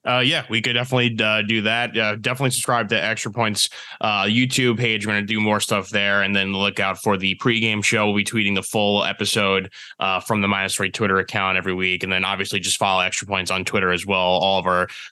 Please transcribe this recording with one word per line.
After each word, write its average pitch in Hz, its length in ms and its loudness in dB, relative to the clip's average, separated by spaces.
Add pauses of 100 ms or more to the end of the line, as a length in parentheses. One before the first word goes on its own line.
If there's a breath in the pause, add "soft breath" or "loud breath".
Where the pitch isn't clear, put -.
Uh, 123 120 2
yeah, 135 280 2
we 113 140 0
could 123 120 0
definitely, 123 460 2
uh, 107 220 2
do 110 200 0
that. 113 360 0
Uh, 107 160 0
definitely 123 380 -2
subscribe 120 360 0
to 104 160 0
Extra 110 240 -4
Points, 107 400 0 (320 loud breath)
uh, 104 220 0
YouTube 123 560 2
page. 110 260 0
We're 104 100 -2
gonna 101 120 0
do 107 140 -2
more 107 180 2
stuff 98 320 0
there, 101 320 2
and 98 140 0
then 98 160 0
look 98 260 -2
out 98 240 -2
for 104 140 2
the 95 260 -2
pregame 113 400 2
show. 107 240 2
We'll 101 80 2
be 101 80 2
tweeting 101 320 0
the 92 80 -2
full 101 400 2
episode, 98 680 0 (260 loud breath)
uh, 92 220 0
from 107 220 0
the 98 40 2
Minus 98 300 0
Three 95 160 -2
Twitter 98 260 2
account 95 400 0
every 92 160 -2
week, 92 300 -2
and 95 80 -4
then 92 120 0
obviously 98 360 -2
just 95 160 -2
follow 95 260 2
Extra 92 240 -4
Points 95 240 -2
on 92 140 -2
Twitter 95 260 0
as 90 160 -2
well. 95 140 0
All 92 400 2
of 87 60 -4
our 90 200 2 (260 loud breath)